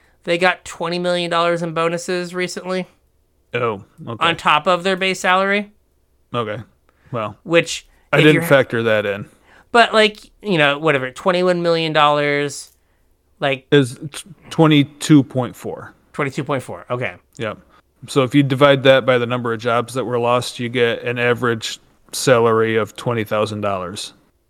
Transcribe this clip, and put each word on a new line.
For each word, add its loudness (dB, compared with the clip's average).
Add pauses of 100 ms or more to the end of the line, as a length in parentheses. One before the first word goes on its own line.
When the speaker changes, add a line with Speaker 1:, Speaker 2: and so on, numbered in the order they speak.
(240)
Speaker 1:
they -2
got 0
twenty -8
million -2
dollars 0
in -6
bonuses -4
recently. -6 (680)
Speaker 2:
Oh, -4 (220)
okay. -6
Speaker 1:
On 0
top 0
of 0
their -2
base -4
salary. 0 (640)
Speaker 2:
Okay. -6 (480)
Well. -8
Speaker 1:
Which, -2 (260)
Speaker 2:
I 4
Speaker 1:
if 6
Speaker 2:
didn't 8
Speaker 1:
you're 0
Speaker 2:
factor 2
that 2
in. -6 (440)
Speaker 1:
But, 4
like, 2 (240)
you 0
know, 2
whatever, 0
twenty-one -2
million -2
dollars, 0 (680)
like -4
Speaker 2:
Is 4 (140)
t-, -16 (260)
twenty-two 4
point -6
four. -12 (180)
Speaker 1:
Twenty-two -6
point -4
four, -14
okay. -6 (200)
Speaker 2:
Yep. -8 (480)
So 2
if 0
you 6
divide 4
that 6
by 4
the 0
number -4
of -6
jobs -2
that -4
were -4
lost, -2
you -6
get 0
an -6
average -2 (340)
salary 2
of -2
twenty -4
thousand -4
dollars. -8 (380)